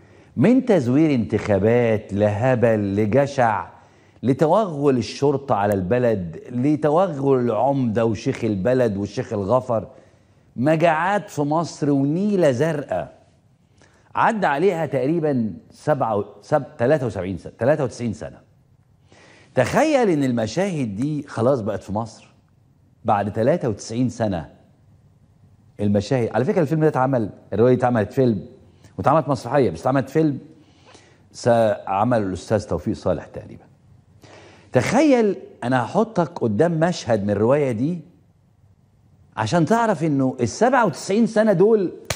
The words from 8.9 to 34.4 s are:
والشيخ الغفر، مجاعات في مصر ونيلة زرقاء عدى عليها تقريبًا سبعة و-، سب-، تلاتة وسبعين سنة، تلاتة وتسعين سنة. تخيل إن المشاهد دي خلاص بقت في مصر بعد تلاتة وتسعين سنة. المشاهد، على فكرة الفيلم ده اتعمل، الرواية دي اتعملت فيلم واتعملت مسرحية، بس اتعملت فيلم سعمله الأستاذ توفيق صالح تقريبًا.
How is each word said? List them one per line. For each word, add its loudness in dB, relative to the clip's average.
والشيخ -6
الغفر، -2
مجاعات 0
في -6
مصر -2
ونيلة 2
زرقاء -4
عدى 0
عليها 0
تقريبًا -2
سبعة -2
و-، -2
سب-، -4
تلاتة 0
وسبعين -6
سنة، -16
تلاتة 0
وتسعين -6
سنة. -12
تخيل 2
إن 2
المشاهد -2
دي -4
خلاص 0
بقت -6
في -10
مصر -8
بعد 0
تلاتة 0
وتسعين -4
سنة. -4
المشاهد، 0
على 2
فكرة 0
الفيلم 0
ده 4
اتعمل، 0
الرواية 6
دي 2
اتعملت 0
فيلم 0
واتعملت 2
مسرحية، 0
بس -8
اتعملت 0
فيلم 0
سعمله 0
الأستاذ -2
توفيق -4
صالح -2
تقريبًا. -18